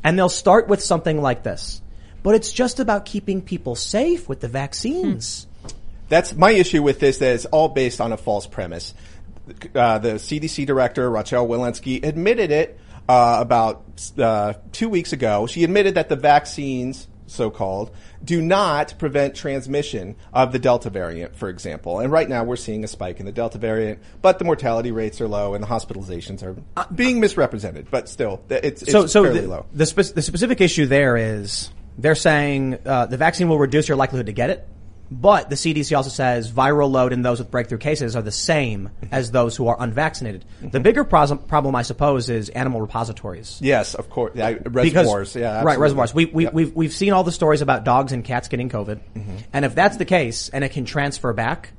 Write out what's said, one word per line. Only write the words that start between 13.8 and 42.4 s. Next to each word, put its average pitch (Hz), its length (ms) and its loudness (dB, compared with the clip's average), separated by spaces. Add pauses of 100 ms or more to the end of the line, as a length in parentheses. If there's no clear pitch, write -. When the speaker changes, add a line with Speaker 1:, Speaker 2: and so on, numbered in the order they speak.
Speaker 2:
uh, 107 360 2 (180)
two - 160 -4
weeks 185 260 -2
ago. 113 340 0
She 170 160 0
admitted 190 320 4
that 165 120 2
the 156 80 0
vaccines, 139 920 2 (200)
so-called, 104 640 -4 (320)
do 165 180 0
not 165 580 2
prevent 139 360 0
transmission 135 800 -6 (160)
of 123 200 4
the 127 80 -2
Delta 120 300 2
variant, 85 460 -8
for 104 140 -8
example. 87 500 -8
And 127 120 -2
right 160 180 2
now 120 140 -2
we're 120 120 -2
seeing 107 280 -8
a 107 40 -8
spike 92 320 -10
in 98 60 -10
the 101 60 -8
Delta 117 260 -4
variant, 110 420 -2 (220)
but 185 160 6
the 185 80 -4
mortality 123 460 0
rates 110 280 -4
are 117 80 -2
low 101 280 -2
and 104 80 -6
the 104 40 -8
hospitalizations 95 760 -8
are 92 120 -10 (220)
Speaker 1:
Uh, 180 160 -4
Speaker 2:
being 247 260 2
misrepresented. 110 680 0
But 127 180 -2
still, 104 420 -6
th-, 131 140 0
it's, 143 200 -4
it's - 80 -2
Speaker 1:
So, 196 160 6
so 208 160 6
Speaker 2:
fairly 123 180 4
Speaker 1:
the, 98 60 -6
Speaker 2:
low. 90 260 -8
Speaker 1:
the 143 140 2
spe-, - 260 0
the 165 80 -2
specific 196 400 0
issue 165 240 4
there 135 320 4
is 107 540 -4 (260)
they're 147 180 4
saying, 143 720 0
uh, 123 220 2
the 127 100 -6
vaccine 165 320 2
will 156 100 4
reduce 143 300 2
your 143 80 2
likelihood 131 300 0
to 107 60 -8
get 120 180 0
it. - 160 -6 (460)
But 160 360 4
the 139 80 -4
C 165 160 0
D 151 100 0
C 147 100 -2
also 135 160 0
says 123 400 0
viral 139 400 4
load 127 220 4
and 123 140 0
those 120 140 2
with 120 120 -8
breakthrough 120 280 -2
cases 139 360 -2
are 120 60 -2
the 104 100 -6
same 110 600 -2 (100)
Speaker 2:
Mm-hmm. - 120 -8
Speaker 1:
as 127 160 -2
those 120 280 2
who 123 100 0
are 117 100 4
unvaccinated. 123 680 -4 (140)
Speaker 2:
Mm-hmm. - 100 -12
Speaker 1:
The 139 100 0
bigger 226 240 6
pros-, 147 300 4 (160)
problem, 139 260 0
I 123 60 0
suppose, 131 480 0
is 113 180 -2